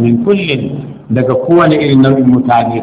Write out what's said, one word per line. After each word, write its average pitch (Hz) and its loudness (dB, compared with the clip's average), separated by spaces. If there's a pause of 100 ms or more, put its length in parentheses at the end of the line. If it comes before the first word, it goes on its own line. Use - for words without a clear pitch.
min 117 0
kullin, 180 -4 (320)
daga 131 0
kowane 165 2
irin 139 2
nau'in 135 2
mutane, 120 0